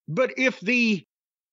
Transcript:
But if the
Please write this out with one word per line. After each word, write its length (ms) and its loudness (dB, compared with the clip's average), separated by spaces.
But 280 -2
if 220 0
the 460 0